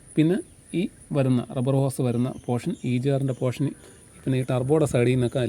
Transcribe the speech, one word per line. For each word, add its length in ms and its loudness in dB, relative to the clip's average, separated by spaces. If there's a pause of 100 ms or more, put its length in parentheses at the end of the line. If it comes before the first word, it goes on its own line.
(160)
പിന്നെ 220 4 (440)
ഈ 20 0 (340)
വരുന്ന 240 2 (160)
റബ്ബർ 240 0
ഹോസ് 260 -2
വരുന്ന 220 -2 (180)
പോർഷൻ, 260 -2 (180)
ഇ 120 2
ജി 120 0
ആറിൻ്റെ 260 -2
പോർഷൻ, 260 -2 (560)
പിന്നെ 180 0
ഈ 100 -4
ടർബോയുടെ 420 2
സൈഡിൽ 220 4
നിന്നൊക്കെ 340 0